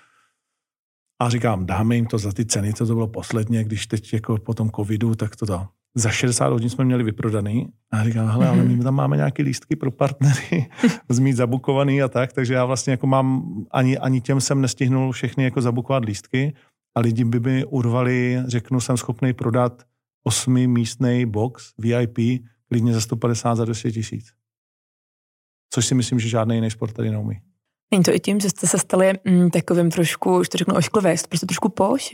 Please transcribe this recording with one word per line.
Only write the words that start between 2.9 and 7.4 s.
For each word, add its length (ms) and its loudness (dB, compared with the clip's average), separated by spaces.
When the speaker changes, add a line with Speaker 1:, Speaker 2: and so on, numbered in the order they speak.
Speaker 1:
bylo 140 0
posledně, 560 -2
když 240 -6
teď 260 -6
jako 240 -2
po 160 -6
tom 220 -2
covidu, 400 0
tak 200 -4
to 100 -8
dá. 240 -4
Za 140 0
šedesát 380 0
hodin 220 0
jsme 160 -2
měli 180 2
vyprodaný 640 -2